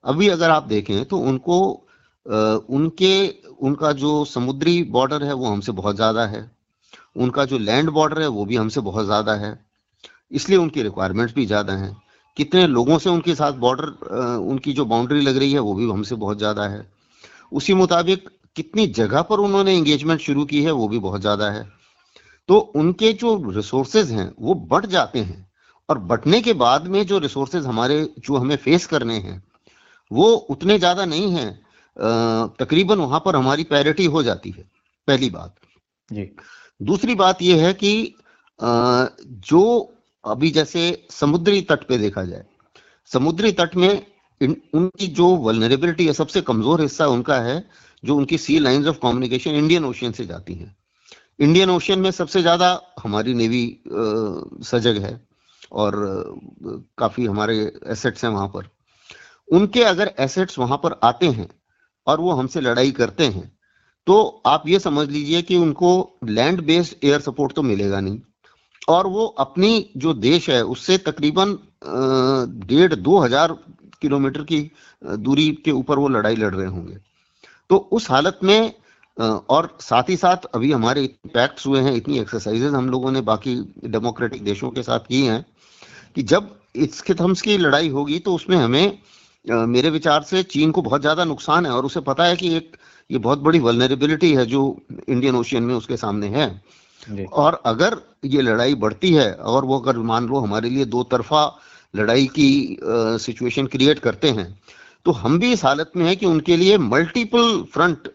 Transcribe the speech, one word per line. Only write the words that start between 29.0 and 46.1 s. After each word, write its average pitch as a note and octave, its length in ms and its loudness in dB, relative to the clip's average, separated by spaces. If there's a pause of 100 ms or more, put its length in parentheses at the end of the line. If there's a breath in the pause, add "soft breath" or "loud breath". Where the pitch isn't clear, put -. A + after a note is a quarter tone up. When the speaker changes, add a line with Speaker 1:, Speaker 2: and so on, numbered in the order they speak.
Speaker 1:
हैं F#2 280 -10 (720 soft breath)
वो C#3+ 200 4
उतने F3+ 460 0
ज्यादा F3+ 260 0
नहीं F3+ 280 -2
हैं, A2+ 280 -6 (360 soft breath)
अ, A2+ 500 0 (120)
तकरीबन F3+ 400 2
वहां D3 220 0
पर F3 160 0
हमारी C#3 280 0
पैरिटी D3+ 400 2
हो D#3 180 2
जाती F#2+ 280 -4
है, - 200 -18 (360)
पहली C3 240 2
बात। E2 240 -16 (580)
Speaker 2:
जी। G2+ 240 -12 (460 loud breath)
Speaker 1:
दूसरी F#3+ 320 0
बात F#3 280 2
ये F3 180 6
है F3+ 140 4
कि, G#3 400 -2 (460 soft breath)
अ, B2 460 2 (200)
जो F3 680 2 (300)
अभी B2 260 0
जैसे E3+ 600 -2
समुद्री F3 520 0
तट - 260 -2
पे B2+ 100 0
देखा G2+ 260 -2
जाए, F2+ 200 -12 (640 soft breath)
समुद्री E3 460 0
तट F3 240 -2
में F#3 300 2 (340)
इन-, C#3+ 160 0 (180)
उनकी F#3 320 -2
जो E3+ 200 2
वल्नरेबिलिटी C#3 800 2
है, D3+ 60 2